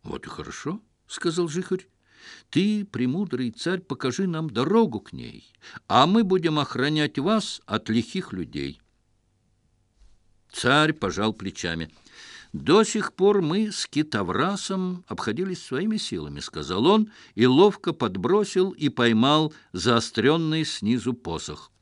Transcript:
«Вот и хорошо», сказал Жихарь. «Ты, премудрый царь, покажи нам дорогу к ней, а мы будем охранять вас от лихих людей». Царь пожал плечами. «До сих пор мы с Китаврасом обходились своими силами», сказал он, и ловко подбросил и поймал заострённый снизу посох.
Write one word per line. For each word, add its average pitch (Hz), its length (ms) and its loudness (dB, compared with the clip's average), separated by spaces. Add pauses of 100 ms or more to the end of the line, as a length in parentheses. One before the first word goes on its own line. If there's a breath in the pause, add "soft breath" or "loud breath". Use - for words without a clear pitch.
«Вот 73 240 -12
и - 20 -14
хорошо», 147 520 -10 (260)
сказал 170 420 -4
Жихарь. 180 380 -6 (640 loud breath)
«Ты, 208 340 0
премудрый 127 680 -2
царь, 175 300 -4
покажи 139 460 -4
нам 160 240 -4
дорогу 143 500 2
к - 120 -20
ней, 58 400 -16 (340 loud breath)
а 127 200 6
мы 214 180 4
будем 170 340 0
охранять 147 600 0
вас 196 480 -2
от 107 220 -2
лихих 110 440 -2
людей». 73 480 -8 (1700)
Царь 151 420 2
пожал 101 400 -2
плечами. 82 580 -6 (600 loud breath)
«До 160 300 4
сих 214 300 -2
пор 196 300 4
мы 196 280 0
с - 160 -8
Китаврасом 175 1200 -4
обходились 180 560 -4
своими 202 360 -4
силами», 76 420 -8
сказал 82 460 -2
он, 214 240 4 (240 loud breath)
и 113 120 4
ловко 170 460 4
подбросил 175 760 0
и 147 180 -4
поймал 131 640 4 (200 loud breath)
заострённый 131 920 2
снизу 117 480 -2
посох. 82 580 -8 (120)